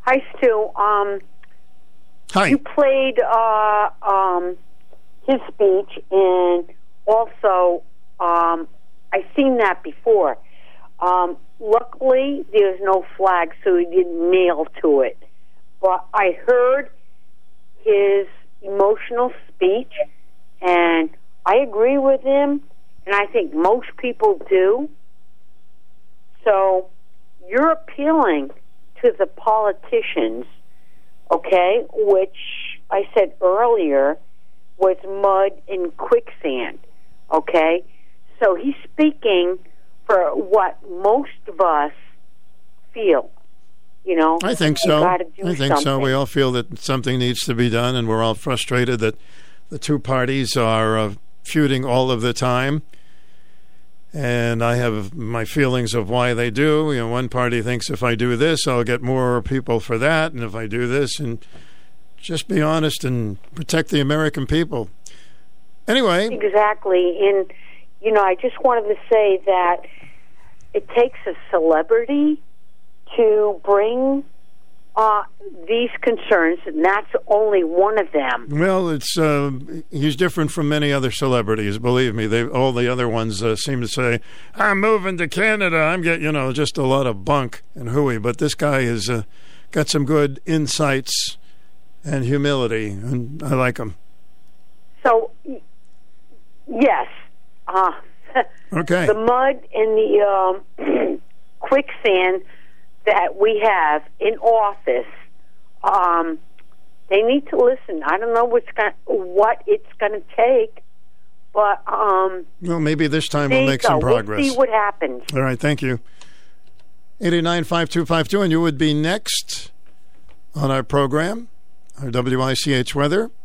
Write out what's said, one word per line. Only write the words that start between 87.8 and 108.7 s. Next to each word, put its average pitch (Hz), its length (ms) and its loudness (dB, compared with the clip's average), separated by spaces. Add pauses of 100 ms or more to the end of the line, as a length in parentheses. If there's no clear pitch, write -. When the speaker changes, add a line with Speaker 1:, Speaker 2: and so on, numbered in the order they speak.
Speaker 2:
hooey. 131 280 2
But 117 220 -2
this 151 160 0
guy 143 280 2
has, 117 260 -2
uh, 113 140 0 (480)
got 151 160 0
some 147 160 2
good 143 420 2
insights 147 920 0 (680)
and 139 220 -2
humility, 127 640 0
and 123 540 -4
I 139 120 -2
like 127 220 2
him. 107 180 -6 (1080)
Speaker 1:
So, 226 280 4 (140)
y-, 262 160 -10 (1080)
yes. 226 400 2 (600)
Uh, 185 240 2 (420)
<laughs> 262 100 4 (300)
Speaker 2:
Okay. 170 320 2
Speaker 1:
the 208 80 4
mud 254 460 2 (140)
and 220 240 2
the, 202 640 4 (180)
um, - 400 0 (200)
<clears throat> - 200 -12
quicksand 190 840 2 (640)
that 202 340 2
we 214 240 4
have 160 400 4 (160)
in 220 200 0
office, 202 640 2 (800)
um, 170 540 2 (720)
they 196 120 6
need 269 260 2
to - 100 -4
listen. 240 480 2
I 165 120 2
don't 233 160 -2
know 233 100 4
what's 240 320 2